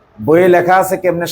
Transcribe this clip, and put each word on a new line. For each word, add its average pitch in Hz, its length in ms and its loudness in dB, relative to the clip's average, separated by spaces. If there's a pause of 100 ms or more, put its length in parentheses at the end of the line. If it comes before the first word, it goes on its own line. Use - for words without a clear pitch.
(200)
বইয়ে 160 360 2
লেখা 175 260 2
আছে 185 220 -6
কেমনে 170 280 -4